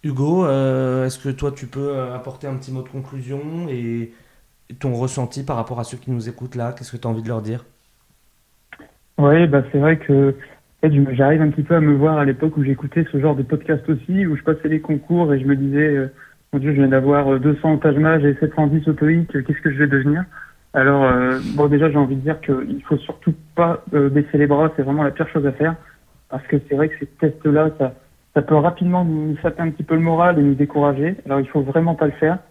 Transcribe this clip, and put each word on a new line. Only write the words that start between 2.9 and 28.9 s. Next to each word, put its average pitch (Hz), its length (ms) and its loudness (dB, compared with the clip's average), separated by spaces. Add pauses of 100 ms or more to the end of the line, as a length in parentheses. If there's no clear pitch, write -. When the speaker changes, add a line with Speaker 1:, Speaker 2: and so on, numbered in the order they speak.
Speaker 1:
et 117 440 -6 (680)
ton 135 160 -4
ressenti 131 500 -6
par 135 120 -4
rapport 117 240 -6
à - 20 -6
ceux 113 140 -12
qui 127 160 -10
nous 117 160 -6
écoutent 123 260 -14
là, 120 180 -6
qu'est-ce - 200 -16
que 123 40 -14
t'as 117 120 -8
envie 113 160 -4
de 113 40 -6
leur 113 140 -4
dire ? 113 220 -8 (1500)
Speaker 2:
Oui, 160 300 6
bah, 139 240 2
c'est 147 60 0
vrai 156 200 2
que, 139 320 2
en - 500 -16
fait, 160 140 2
je 143 60 4
me, 135 120 2
j'arrive 139 300 4
un 151 80 4
petit 147 140 -2
peu 170 100 0
à 170 60 4
me 147 120 4
voir 151 260 2
à 147 60 2
l'époque 139 320 0
où 151 60 0
j'écoutais 139 480 -2
ce 143 80 -2
genre 143 160 2
de 135 80 -2
podcast 147 460 -2
aussi, 180 400 -2
où 151 80 -2
je - 80 -12
passais 156 240 -2
les 156 120 0
concours 156 540 0
et 135 60 0
je 131 40 -6
me 139 120 2
disais, 139 320 0
euh, « 135 240 -2 (400)
Mon 139 80 -2
Dieu, 139 100 -2
je 143 60 0
viens 139 100 6
d'avoir, 135 480 4
euh, 131 60 0
deux 147 200 2
cents 160 120 2
en 151 60 2
Taj 147 180 2
Mahal 151 280 2
et 143 140 2
sept 151 160 -2
cent 156 140 2
dix 151 180 0
au 156 60 2
toeic, 160 420 2
euh, 135 80 -2
qu'est-ce 143 180 -4
que 147 120 -2
je 135 60 -6
vais 147 100 4
devenir ? » 143 360 2 (480)
Alors, 139 300 4
euh, 127 380 2 (160)
bon, 147 100 2
déjà, 147 240 4
j'ai 147 80 0
envie 135 160 2
de 131 60 -4
dire 151 200 -4
qu'il 135 440 -4
faut - 140 -2
surtout - 360 -4 (220)
pas, 170 260 0 (100)
euh, 143 160 4
baisser 147 300 0
les 147 80 4
bras, 147 300 2
c'est 147 60 -2
vraiment 139 200 -2
la 139 80 0
pire 156 200 -4
chose 143 160 -2
à 135 60 0
faire, 160 220 -2 (540)
parce 147 180 -10
que 147 120 0 (100)
c'est 143 80 -2
vrai 151 140 0
que - 100 -12
ces 143 60 -8
tests-là, 156 720 0
ça, 131 180 -2 (400)
ça 147 80 4
peut - 120 0
rapidement 180 500 2